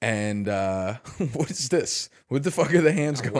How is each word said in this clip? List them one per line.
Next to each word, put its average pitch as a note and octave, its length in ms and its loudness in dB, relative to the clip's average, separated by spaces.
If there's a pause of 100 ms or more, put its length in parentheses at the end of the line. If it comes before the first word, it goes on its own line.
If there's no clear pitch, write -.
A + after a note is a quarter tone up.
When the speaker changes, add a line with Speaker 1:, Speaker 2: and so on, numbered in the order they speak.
Speaker 1:
And, G#2 480 -2
uh, F#2+ 460 -2
<laughs> - 380 -6
what C#3+ 180 -4
is C3+ 180 -6
this? - 400 0 (200)
What C#3 160 -2
the F3+ 60 0
fuck D#3 220 2
are F3 80 6
the D#3 120 6
hands D3 280 0
Speaker 2:
I'm B2+ 100 -4
Speaker 1:
going? - 100 -2